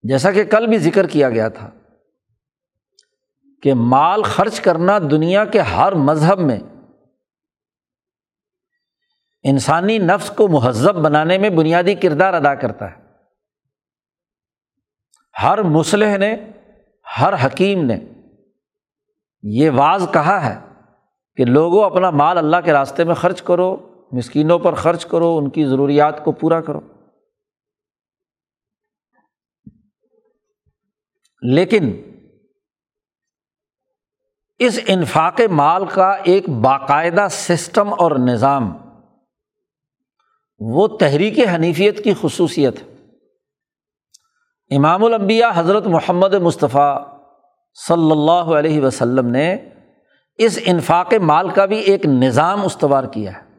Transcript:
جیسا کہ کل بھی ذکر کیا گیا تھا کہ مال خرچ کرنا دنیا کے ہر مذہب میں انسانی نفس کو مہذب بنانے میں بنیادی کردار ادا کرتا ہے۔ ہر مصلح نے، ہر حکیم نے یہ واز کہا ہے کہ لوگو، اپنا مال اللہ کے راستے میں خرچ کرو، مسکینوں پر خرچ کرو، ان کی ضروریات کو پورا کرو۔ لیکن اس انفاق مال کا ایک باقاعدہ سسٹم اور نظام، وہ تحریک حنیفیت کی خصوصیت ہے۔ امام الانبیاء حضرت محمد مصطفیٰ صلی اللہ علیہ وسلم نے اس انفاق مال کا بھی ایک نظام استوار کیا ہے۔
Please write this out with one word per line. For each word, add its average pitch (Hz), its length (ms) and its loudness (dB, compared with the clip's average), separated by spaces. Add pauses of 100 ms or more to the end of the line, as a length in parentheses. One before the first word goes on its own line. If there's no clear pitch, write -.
جیسا 131 280 0
کہ 202 120 2
کل 220 220 0
بھی 220 120 2
ذکر 170 280 2
کیا 143 240 0
گیا 110 180 -2
تھا 107 220 -14 (1900)
کہ 139 120 2
مال 139 480 2
خرچ 208 380 -4
کرنا 180 380 2 (120)
دنیا 170 340 2
کے 208 160 0
ہر 127 320 0 (100)
مذہب 160 380 2
میں 131 180 -2 (2750)
انسانی 160 540 0
نفس 185 320 0
کو - 180 2
مہذب 131 460 2
بنانے 156 440 0
میں 202 120 0
بنیادی 170 440 0
کردار 175 400 0
ادا 143 200 0
کرتا 107 360 -8
ہے۔ - 80 -20 (2250)
ہر 190 280 0
مصلح 196 540 2
نے، 208 180 -2 (720)
ہر 156 280 -2 (120)
حکیم 180 380 -2
نے 113 140 -2 (1500)
یہ 123 260 0
واز 160 420 2
کہا 170 320 0
ہے 110 100 -4 (840)
کہ 127 60 2
لوگو، 165 400 2
اپنا 185 260 -2
مال 156 280 0
اللہ 165 260 0
کے 165 80 2
راستے 139 320 0
میں 170 100 0
خرچ 180 280 -2
کرو، 180 260 0 (440)
مسکینوں 151 460 0
پر 170 160 0
خرچ 165 320 -4
کرو، 170 320 0
ان 139 120 -4
کی 156 140 -2
ضروریات 143 600 0
کو 151 80 0
پورا 165 280 -2
کرو۔ 151 200 -10 (4000)
لیکن 160 480 0 (2750)
اس 240 260 0
انفاق 175 540 0 (100)
مال 165 360 2
کا 190 240 2 (140)
ایک 185 240 2 (140)
باقاعدہ 151 680 0
سسٹم 202 600 -4
اور 170 260 0
نظام، 123 540 0 (1900)
وہ 127 260 0 (120)
تحریک 175 400 0 (160)
حنیفیت 175 500 -2
کی 208 160 2
خصوصیت 147 600 -2
ہے۔ - 60 -20 (1800)
امام 156 340 2
الانبیاء 226 500 2
حضرت 180 320 0
محمد 180 480 2
مصطفیٰ 143 580 0 (840)
صلی 165 320 0
اللہ 165 480 2
علیہ 151 220 0
وسلم 127 460 0
نے 127 200 0 (920)
اس 220 260 0
انفاق 175 580 0
مال 165 280 2
کا 196 140 2
بھی 196 200 -2
ایک 190 220 2
نظام 143 580 2
استوار 139 400 0
کیا 104 280 -10
ہے۔ - 160 -20 (100)